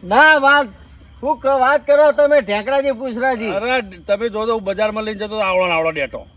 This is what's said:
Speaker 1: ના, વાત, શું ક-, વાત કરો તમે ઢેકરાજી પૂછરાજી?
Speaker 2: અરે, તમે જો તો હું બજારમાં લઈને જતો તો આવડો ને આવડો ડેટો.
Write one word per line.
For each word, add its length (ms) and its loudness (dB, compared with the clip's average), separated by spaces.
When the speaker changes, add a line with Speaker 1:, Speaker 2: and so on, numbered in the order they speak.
Speaker 1:
ના, 340 4
વાત, 300 2
શું 180 -4
ક-, 80 -4
વાત 400 2
કરો 240 6
તમે 300 2
ઢેકરાજી 500 -2
પૂછરાજી? 560 -4
Speaker 2:
અરે, 340 -2
તમે 480 -4
જો 160 -4
તો 80 0
હું 100 -4
બજારમાં 400 -4
લઈને 140 -8
જતો 100 -8
તો 100 -8
આવડો 300 0
ને 60 0
આવડો 180 0
ડેટો. 340 -8